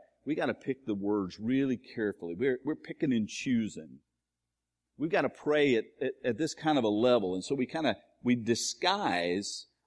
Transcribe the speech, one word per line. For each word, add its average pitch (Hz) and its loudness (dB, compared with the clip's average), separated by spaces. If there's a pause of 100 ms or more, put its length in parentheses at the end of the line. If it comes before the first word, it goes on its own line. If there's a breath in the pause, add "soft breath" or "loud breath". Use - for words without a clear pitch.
(260 soft breath)
we 147 -2
gotta 147 0
pick - -8
the 107 -2
words 98 -2
really 131 0
carefully. 95 -6
We're, 127 0
we're 151 -4
picking 156 -4
and 110 2
choosing. 90 -4 (1000)
We've 156 -4
gotta 156 2
pray 147 2
at, 110 2 (160)
at, 127 -2 (140)
at 117 0
this - -2
kind 156 0
of 120 2
a 107 2
level. 104 4
And 92 -4
so 139 -4
we 127 0
kinda, 151 -2 (260)
we 123 2
disguise 110 -2 (180)